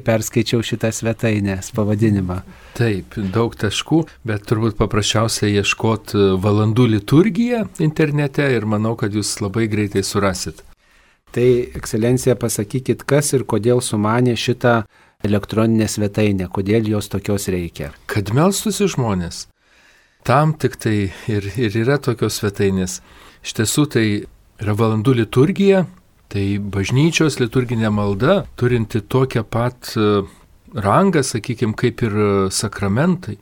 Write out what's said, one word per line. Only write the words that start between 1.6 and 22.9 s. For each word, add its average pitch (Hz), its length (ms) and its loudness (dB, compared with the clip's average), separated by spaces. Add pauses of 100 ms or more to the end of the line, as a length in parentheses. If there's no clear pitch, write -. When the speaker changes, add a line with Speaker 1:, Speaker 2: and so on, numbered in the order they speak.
Speaker 1:
pavadinimą? 101 640 0 (360)
Speaker 2:
Taip, 107 400 -2 (160)
daug 113 240 0
taškų, 151 460 0 (260)
bet 107 200 -4
turbūt 113 280 0
paprasčiausia 107 720 0
ieškot, 104 640 0
e, 101 140 4 (100)
valandų 107 560 2
liturgiją 214 720 2 (160)
internete 147 720 0
ir 110 160 0
manau, 110 280 0
kad 107 200 -2
jūs 104 240 -4
labai 110 320 -2
greitai 104 320 0
surasit. 95 580 -4 (680)
Speaker 1:
Tai, 120 160 2 (280)
ekscelencija, 120 600 0
pasakykit, 117 680 -4
kas 147 280 0
ir 123 120 2
kodėl 120 360 0
sumanė 117 560 0
šitą 117 480 0 (400)
elektroninę 107 640 2
svetainę, 101 640 0
kodėl 107 360 0
jos 104 200 -2
tokios 101 400 -4
reikia? 85 440 -6 (140)
Speaker 2:
Kad 101 300 -4
melstųsi 196 560 2
žmonės. 120 540 -4 (800)
Tam 151 260 4
tik - 240 -2
tai 104 360 -2 (160)
ir, 101 280 -4
ir 117 280 0
yra 139 140 2
tokios 117 420 -2
svetainės. 95 600 0 (440)